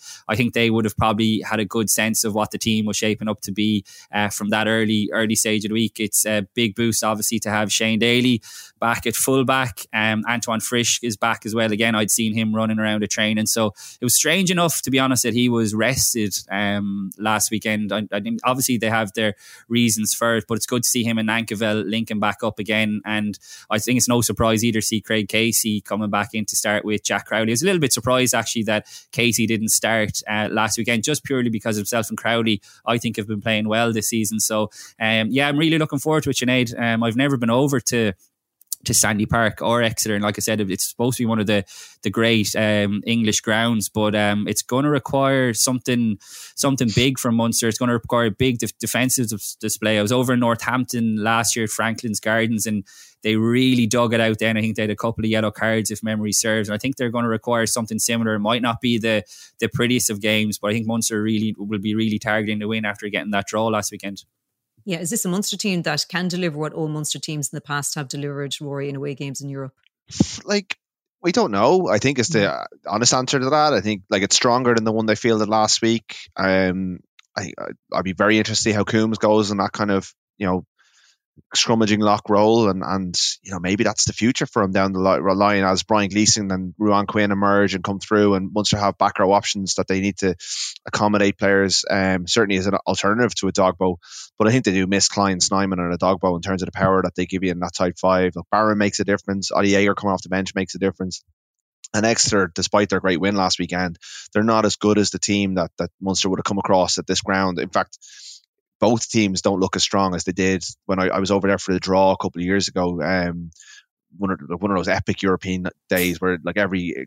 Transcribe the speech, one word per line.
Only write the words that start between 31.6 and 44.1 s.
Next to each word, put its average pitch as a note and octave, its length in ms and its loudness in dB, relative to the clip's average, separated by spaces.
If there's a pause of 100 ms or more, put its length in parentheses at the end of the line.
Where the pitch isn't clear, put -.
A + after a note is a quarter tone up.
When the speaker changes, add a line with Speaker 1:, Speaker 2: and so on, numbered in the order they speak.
Speaker 1:
himself G#2+ 320 -2
and A2 100 -8
Crowley, A2+ 420 0 (240)
I A#2 140 0
think, A2 200 -6
have G2+ 100 -4
been G#2+ 120 -4
playing G#2+ 280 -2
well A#2 240 2
this A2 160 -2
season. A2 320 -2
So, G#2+ 300 -2 (280)
um, A2 320 0
yeah, C3+ 160 2
I'm C#3+ 120 0
really D#3+ 200 2
looking D3+ 220 -2
forward D#3 240 0
to C#3+ 60 -2
it, C3 60 -2
Sinead. B2 400 0
Um, A#2 280 0
I've A#2 100 0
never C#3 220 2
been A#2 140 0
over C3+ 280 2
to, A2 360 0 (680)
to - 80 -2
Sandy G#2 320 2
Park A2+ 380 0
or A#2 200 2
Exeter. A2+ 320 0
And G2+ 80 -2
like G#2 160 0
I - 20 -6
said, G#2+ 200 0
it's F#2+ 260 -2
supposed B2 300 -2
to B2+ 60 -2
be A#2 40 0
one A2+ 120 2
of G#2 80 0
the, G2+ 180 2 (380)
the G#2+ 80 -2
great, A2+ 440 2
um, G#2 520 0
English A2+ 340 0
grounds, A2+ 480 0
but, G#2+ 260 0